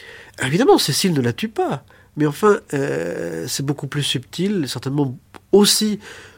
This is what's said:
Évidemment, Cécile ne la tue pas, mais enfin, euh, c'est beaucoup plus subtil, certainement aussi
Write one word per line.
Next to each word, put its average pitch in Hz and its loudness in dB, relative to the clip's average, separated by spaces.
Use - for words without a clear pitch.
Évidemment, 220 4
Cécile 175 0
ne 143 2
la 120 0
tue 220 -6
pas, 269 -4
mais 147 0
enfin, 196 2
euh, 151 -4
c'est 139 -4
beaucoup 143 -4
plus 143 -4
subtil, 165 -4
certainement 135 -2
aussi 208 4